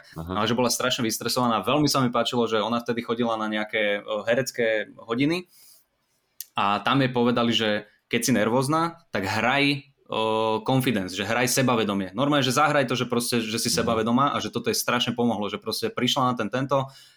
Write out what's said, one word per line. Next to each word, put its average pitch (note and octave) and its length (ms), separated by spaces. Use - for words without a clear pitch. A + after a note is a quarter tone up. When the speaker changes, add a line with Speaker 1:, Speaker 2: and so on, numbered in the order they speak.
Speaker 1:
Aha. E2+ 240
Speaker 2:
Ale G#2+ 80
že A#2 80
bola B2 140
strašne B2 340
vystresovaná. A2+ 580
Veľmi D3 260
sa C#3+ 120
mi B2+ 120
páčilo, A#2+ 360
že A2 120
ona A2+ 200
vtedy A#2+ 240
chodila A#2 320
na G#2+ 140
nejaké, G#2+ 340
e, G#2 40
herecké A#2+ 440
hodiny C#3+ 540
a G#2 240
tam B2+ 240
jej B2+ 80
povedali, A#2+ 400
že A2 200
keď A#2 160
si C#3 100
nervózna, B2+ 480
tak G2 160
hraj, A#2 380
e, C#3+ 140
confidence, B2 480
že F#2+ 160
hraj A#2+ 220
sebavedomie. G#2+ 640
Normálne, C#3+ 300
že B2+ 100
zahraj D3 320
to, C3 80
že A#2+ 120
proste, A#2+ 340
že A2 180
si A#2 80
Speaker 1:
Mhm. A#2+ 100
Speaker 2:
sebavedomá A#2 540
a A2+ 80
že G#2+ 100
toto - 200
jej G#2+ 80
strašne A#2+ 340
pomohlo, A2+ 380
že G2 80
proste G#2+ 320
prišla B2+ 420
na B2 60
ten A2+ 100
tento, C3 400